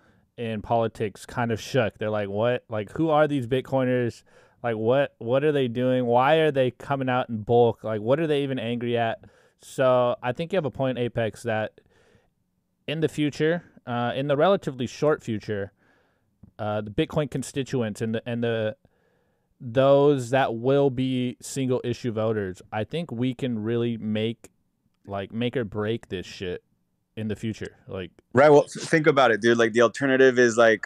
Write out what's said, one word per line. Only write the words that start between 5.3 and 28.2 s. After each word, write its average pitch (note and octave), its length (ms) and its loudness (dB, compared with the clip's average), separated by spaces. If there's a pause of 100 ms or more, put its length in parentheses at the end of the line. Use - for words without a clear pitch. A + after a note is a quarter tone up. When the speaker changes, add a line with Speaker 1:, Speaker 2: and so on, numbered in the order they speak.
Speaker 1:
are D#3 80 2
they C#3 160 2
doing? B2+ 380 0
Why B2 300 4
are D#3 160 2
they C3 200 2
coming C3+ 380 -6
out B2+ 200 -2
in A2 140 -6
bulk? A#2+ 400 4
Like, A2 180 -4
what B2+ 180 2
are E3 80 -2
they C#3+ 160 0
even C3+ 160 -4
angry A#2 380 -4
at?" A2+ 240 -2 (400)
So B2+ 600 2
I B2 120 -4
think E3 180 -8
you F#3+ 60 0
have E3 80 -2
a B2+ 40 -2
point, B2+ 300 -4
Apex, A#2 440 -4
that G#2+ 360 -4 (1080)
in D3 120 -6
the D#3 80 0
future, D3+ 560 -2 (240)
uh, A#2+ 280 -4
in C3+ 120 -4
the C#3+ 100 0
relatively D3+ 480 0
short - 380 -2
future, G#2 480 -6 (880)
uh, G#2+ 220 -4
the G#2+ 100 -10
Bitcoin D3+ 400 -4
constituents B2 720 -6
and A2+ 140 -4
the, A2 120 -4
and A#2 160 -6
the, A2+ 320 -2 (840)
those C3+ 680 4
that B2+ 240 0
will C3+ 380 2
be B2+ 500 -4
single B2+ 420 -4
issue A#2+ 280 -4
voters, G#2+ 500 -2 (100)
I G#2+ 120 -4
think - 280 -8
we B2+ 220 -2
can A#2+ 300 -6
really A#2 340 -2
make, G#2+ 540 -4 (560)
like, G2 260 -8
make A#2+ 240 -4
or B2 60 -2
break G#2+ 460 -6
this F2+ 180 -8
shit - 360 -10 (540)
in A2 120 -6
the G2+ 60 -4
future. G#2 420 -8 (100)
Like, F#2+ 240 -10 (220)